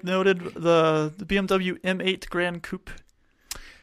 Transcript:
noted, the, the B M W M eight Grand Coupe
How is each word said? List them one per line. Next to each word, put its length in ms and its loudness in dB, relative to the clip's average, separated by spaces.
noted, 360 2
the, 600 4
the 100 -10
B 120 0
M 80 0
W 380 0
M 180 -2
eight 280 -4
Grand 340 -2
Coupe 260 -12